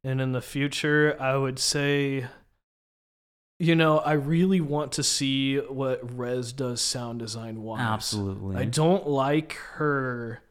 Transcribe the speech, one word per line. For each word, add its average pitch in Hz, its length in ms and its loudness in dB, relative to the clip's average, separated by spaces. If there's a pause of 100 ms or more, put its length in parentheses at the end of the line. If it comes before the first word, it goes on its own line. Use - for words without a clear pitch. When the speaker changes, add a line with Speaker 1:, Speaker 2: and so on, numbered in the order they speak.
Speaker 1:
And 131 160 0
in 131 120 0
the 123 80 0
future, 147 800 2
I 131 160 0
would 131 220 -2
say, 143 680 0 (1300)
you 165 160 4
know, 156 240 6
I 151 140 2
really 165 480 4
want 147 320 -2
to 143 100 -2
see 135 560 0
what 131 580 -4
Rez 123 360 -4
does 127 280 -4
sound 120 380 -4
design 113 440 -8
wise. 110 180 -8
Speaker 2:
Absolutely. 101 760 -2
Speaker 1:
I 131 80 0
don't 156 440 2
like 147 460 0 (200)
her 127 680 -2 (100)